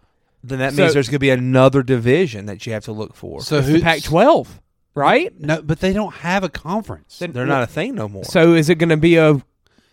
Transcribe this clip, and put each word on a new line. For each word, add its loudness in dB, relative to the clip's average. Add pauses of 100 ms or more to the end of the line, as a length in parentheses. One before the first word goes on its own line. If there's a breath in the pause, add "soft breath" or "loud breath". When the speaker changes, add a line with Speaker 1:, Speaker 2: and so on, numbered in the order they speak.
(440)
Speaker 1:
Then -8
that -2
Speaker 2:
So 2
Speaker 1:
means 4
there's 0
gonna -2
be 2
another 4
division 0
that -14
you -8
have -8
to -12
look -12
for. -16
Speaker 3:
So -2
Speaker 2:
It's 0
the 2
Speaker 3:
who's 4
Speaker 2:
Pac-twelve, 2 (340)
right? 0
Speaker 3:
No, -4
but -6
they -2
don't -6
have -4
a -6
conference. -12
Speaker 2:
Then -10
Speaker 1:
They're -6
Speaker 2:
wh- -2
Speaker 1:
not 0
a -4
thing -8
no -8
more. -14
Speaker 2:
So 4
is 2
it 2
gonna 0
be 2
a 4 (520)